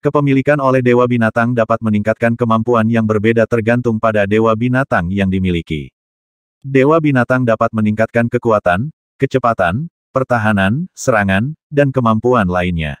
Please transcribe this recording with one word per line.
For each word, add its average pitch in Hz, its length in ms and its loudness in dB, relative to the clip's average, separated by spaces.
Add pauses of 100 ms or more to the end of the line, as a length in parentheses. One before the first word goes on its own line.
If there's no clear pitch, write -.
Kepemilikan 143 560 0
oleh 131 240 2
Dewa 123 240 4
Binatang 120 480 0
dapat 113 280 -2
meningkatkan 110 520 0
kemampuan 113 560 0
yang 113 160 0
berbeda 110 400 2
tergantung 117 560 -2
pada 104 240 0
Dewa 110 320 2
Binatang 120 560 -2
yang 98 160 0
dimiliki. 85 640 -4 (720)
Dewa 135 320 2
Binatang 127 480 0
dapat 113 240 0
meningkatkan 110 600 -2
kekuatan, 110 600 -2 (320)
kecepatan, 120 720 -2 (160)
pertahanan, 110 880 0
serangan, 107 560 -2 (160)
dan 139 240 0
kemampuan 113 560 0
lainnya. 87 500 -4